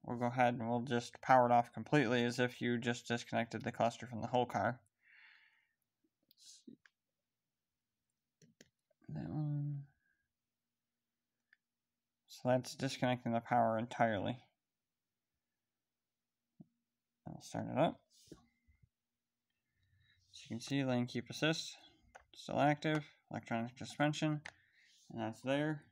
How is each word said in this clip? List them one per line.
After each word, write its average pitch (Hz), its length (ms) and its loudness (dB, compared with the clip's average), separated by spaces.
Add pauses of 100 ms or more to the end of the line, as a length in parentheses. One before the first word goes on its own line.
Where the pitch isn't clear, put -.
we'll 120 140 -4
go 123 100 0
ahead 123 260 4
and 117 160 -4
we'll 120 120 0
just 120 400 -4
power 131 240 8
it 120 60 4
off 120 220 4
completely 120 500 2
as 120 160 0
if 123 220 0
you 120 160 2
just 120 300 -2
disconnected 117 560 -2
the 117 80 -4
cluster 113 340 0
from 117 160 -8
the 113 60 -6
whole 123 180 0
car. 120 340 -2 (4000)
That 151 200 -8
one. 147 540 -2 (2500)
So - 220 -2
that's 127 260 2
disconnecting 127 580 0
the 117 80 2
power 113 360 2
entirely. 113 600 0 (3000)
I'll - 140 -14
start - 300 -6
it 120 60 -2
up. - 220 2 (2250)
As - 80 -20
you - 60 -20
can 113 140 -8
see, 139 220 -2
lane 123 240 2
keep 120 220 -6
assist, - 460 -2 (580)
still - 260 -6
active, 147 440 2 (260)
electronic 117 480 -6
suspension, 151 640 -2 (680)
and 113 100 -8
that's 113 200 -6
there. 147 500 -2